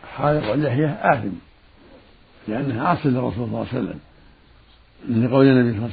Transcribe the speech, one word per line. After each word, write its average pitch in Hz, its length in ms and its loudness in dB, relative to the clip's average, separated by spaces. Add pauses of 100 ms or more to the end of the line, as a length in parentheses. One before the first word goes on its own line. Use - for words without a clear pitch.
(160)
حالق 147 360 0
اللحية 143 340 0
آثم 120 460 0 (1160)
لأنه 120 340 -4
عاصي 165 260 0
للرسول 123 260 0
صلى 120 100 -6
الله 113 140 -6
عليه 107 100 -6
وسلم، 113 300 -6 (1080)
لقول 127 380 4
النبي 120 320 4
صلى 117 80 -4
الله 110 60 -8